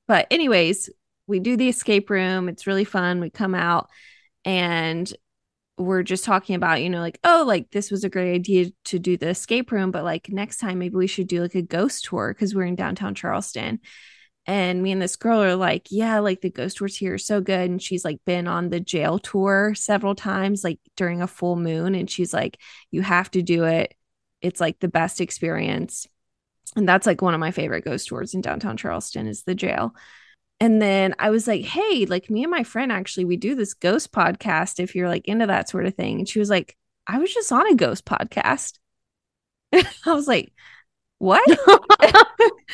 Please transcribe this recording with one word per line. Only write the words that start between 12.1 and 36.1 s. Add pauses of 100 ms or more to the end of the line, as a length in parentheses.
'cause
we're
in
downtown
Charleston." (640)
And
me
and
this
girl
are
like,
"Yeah,
like,
the
ghost
tours
here
are
so
good."
And
she's,
like,
been
on
the
jail
tour
several
times,
like, (160)
during
a
full
moon.
And
she's
like, (320)
"You
have
to
do
it. (460)
It's,
like,
the
best
experience." (720)
And
that's,
like,
one
of
my
favorite
ghost
tours
in
downtown
Charleston
is
the
jail. (640)
And
then
I
was
like,
"Hey,
like,
me
and
my
friend,
actually,
we
do
this
ghost
podcast
if
you're,
like,
into
that
sort
of
thing."